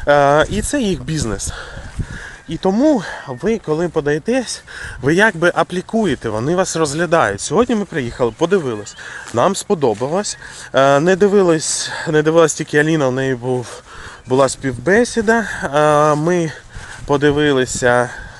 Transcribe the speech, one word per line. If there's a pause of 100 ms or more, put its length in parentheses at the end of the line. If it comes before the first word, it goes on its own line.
Е,
і
це
їх
бізнес. (960)
І
тому (240)
ви,
коли
подаєтесь, (380)
ви
якби
аплікуєте,
вони
вас
розглядають.
Сьогодні
ми
приїхали,
подивились, (360)
нам
сподобалось. (360)
Е,
не
дивились, (180)
не
дивилась
тільки
Аліна,
у
неї
був, (440)
була
співбесіда. (180)
Е,
ми (540)
подивилися (300)